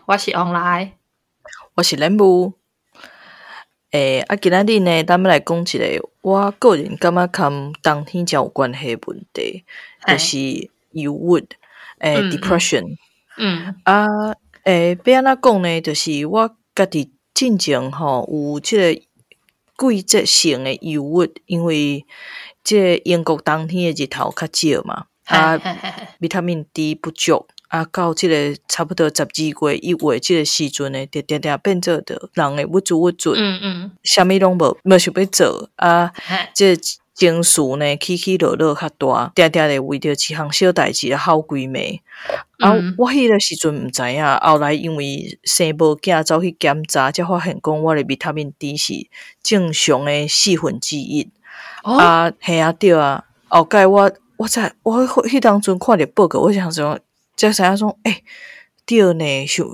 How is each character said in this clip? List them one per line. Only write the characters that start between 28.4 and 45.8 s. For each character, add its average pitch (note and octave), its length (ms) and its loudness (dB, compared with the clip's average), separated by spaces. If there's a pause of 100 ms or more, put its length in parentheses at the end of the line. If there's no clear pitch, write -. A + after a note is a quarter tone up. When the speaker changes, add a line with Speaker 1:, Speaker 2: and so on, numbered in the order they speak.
Speaker 2:
差 - 180 -4
不 E3 80 -8
多 D#3+ 160 0
十 D3+ 140 -4
二 D3+ 480 -4
月、 C#3 60 -2
一 - 120 -6
月 D3+ 300 0
这 F3 180 0
个 D3+ 80 0
时 D3 240 -2
阵 C#3 220 -6
呢， C3+ 160 -8
就 D3 160 -10
定 D3 180 -4
定 D3 220 -2
变 F#3 180 0
做 E3+ 200 0
着 - 320 -12
人 C#3+ 220 -2
会 C#3+ 60 -2
郁 C#3+ 60 -6
郁 F3 420 0
郁。 E3+ 260 -2
Speaker 1:
嗯， G3+ 280 -2
嗯。 F#3 280 -8 (120)
Speaker 2:
啥 - 200 2
物 F#3 140 4
拢 F#3 180 4
无， E3 280 0
无 F#3 160 8
想 F3 160 0
要 F#3+ 100 0
做、 - 420 0 (100)
啊， F3 360 2
Speaker 1:
嘿。 - 220 -8 (180)
Speaker 2:
这 F#3 240 4 (380)
情 E3+ 280 2
绪 C#3 340 0
呢， D3 200 -2
起 F3+ 180 -6
起 F#3 220 -2
落 D#3 180 0
落 D3+ 200 0
较 D#3 140 -8
大， B2 440 -2
定 E3 160 4
定 D#3 180 2
咧 C#3 120 -2
为 C3+ 180 -6
着 D3+ 140 -4
一 C#3+ 40 -4
项 D3+ 380 -6
小 F#3 180 2
代 D#3+ 200 0
志 - 200 -4
啊， C#3 60 0
吵 D#3 240 0
规 D3 200 -6
暝。 C3 400 -8 (580)
啊， G3+ 140 6
Speaker 1:
嗯。 F#3 260 0
Speaker 2:
我 B3 100 4
迄 C4 180 2
个 G#3 120 4
时 - 160 -2
阵 D#3 180 -2
毋 B2+ 160 -8
知 B2+ 240 -4
影， D3+ 100 -2
后 D3+ 360 4
来 D3 140 0
因 D#3 220 -4
为 C#3 480 -8
生 - 260 0
无 D#3 280 2